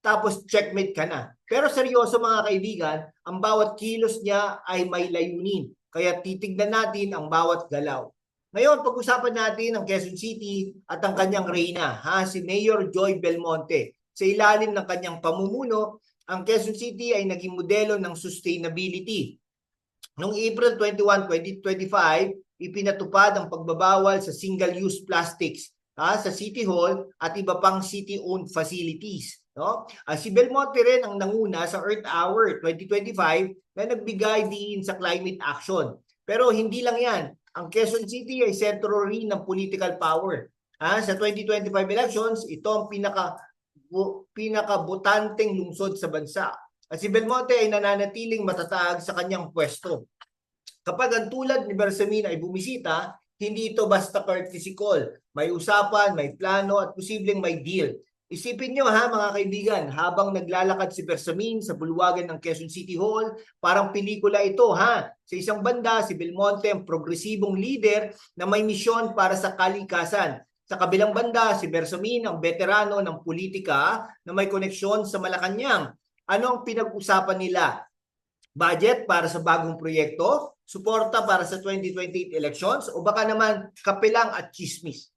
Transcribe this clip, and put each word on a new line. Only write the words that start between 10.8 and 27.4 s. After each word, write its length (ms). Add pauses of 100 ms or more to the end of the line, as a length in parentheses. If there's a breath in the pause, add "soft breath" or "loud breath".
at 240
ang 80
kanyang 320
reyna, 560
ha, 240
si 160
Mayor 480
Joy 320
Belmonte. 720 (160)
Sa 160
ilalim 480
ng 80
kanyang 400
pamumuno, 800 (240 soft breath)
ang 160
Quezon 320
City 400
ay 160
naging 240
modelo 400
ng 160
sustainability. 1300 (800)
Noong 160
April 400
twenty-one, 560
twenty 320
twenty-five, 720 (240)
ipinatupad 800
ang 80
pagbabawal 720
sa 160
single-use 720
plastics, 640 (240)
ha, 240
sa 80
City 400
Hall 400 (160)
at 160
iba 160